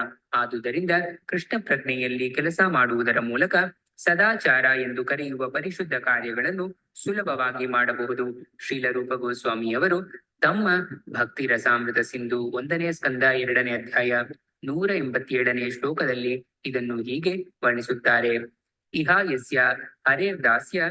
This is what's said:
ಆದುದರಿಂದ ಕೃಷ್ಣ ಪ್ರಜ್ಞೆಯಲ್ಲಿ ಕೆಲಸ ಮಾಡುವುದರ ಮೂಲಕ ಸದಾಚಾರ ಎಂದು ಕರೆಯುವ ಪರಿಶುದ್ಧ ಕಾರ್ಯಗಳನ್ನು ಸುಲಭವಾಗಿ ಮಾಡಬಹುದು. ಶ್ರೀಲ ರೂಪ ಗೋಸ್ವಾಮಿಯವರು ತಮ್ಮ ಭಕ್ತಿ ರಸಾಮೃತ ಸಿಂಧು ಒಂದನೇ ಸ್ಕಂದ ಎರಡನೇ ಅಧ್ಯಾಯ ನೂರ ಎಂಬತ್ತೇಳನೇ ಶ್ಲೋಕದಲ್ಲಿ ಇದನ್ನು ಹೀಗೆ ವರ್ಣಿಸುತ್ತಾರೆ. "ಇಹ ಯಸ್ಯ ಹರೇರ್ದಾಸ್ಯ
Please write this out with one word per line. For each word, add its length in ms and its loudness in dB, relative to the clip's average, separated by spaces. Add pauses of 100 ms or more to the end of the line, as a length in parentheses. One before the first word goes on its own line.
(340)
ಆದುದರಿಂದ 560 -2 (360)
ಕೃಷ್ಣ 340 -2
ಪ್ರಜ್ಞೆಯಲ್ಲಿ 720 -2
ಕೆಲಸ 380 -2
ಮಾಡುವುದರ 520 2
ಮೂಲಕ 340 0 (420)
ಸದಾಚಾರ 680 2
ಎಂದು 400 0
ಕರೆಯುವ 460 -4
ಪರಿಶುದ್ಧ 440 -4
ಕಾರ್ಯಗಳನ್ನು 840 -2 (180)
ಸುಲಭವಾಗಿ 720 -2
ಮಾಡಬಹುದು. 880 -2 (100)
ಶ್ರೀಲ 260 -2
ರೂಪ 200 -4
ಗೋಸ್ವಾಮಿಯವರು 1000 -2 (280)
ತಮ್ಮ 280 2 (440)
ಭಕ್ತಿ 340 -4
ರಸಾಮೃತ 520 2
ಸಿಂಧು 400 -2
ಒಂದನೇ 540 -2
ಸ್ಕಂದ 300 -2
ಎರಡನೇ 480 2
ಅಧ್ಯಾಯ 480 0 (460)
ನೂರ 260 0
ಎಂಬತ್ತೇಳನೇ 800 0
ಶ್ಲೋಕದಲ್ಲಿ 760 -2 (200)
ಇದನ್ನು 380 -2
ಹೀಗೆ 440 -2 (180)
ವರ್ಣಿಸುತ್ತಾರೆ. 720 2 (560)
"ಇಹ 160 2 (240)
ಯಸ್ಯ 280 0 (460)
ಹರೇರ್ದಾಸ್ಯ 840 2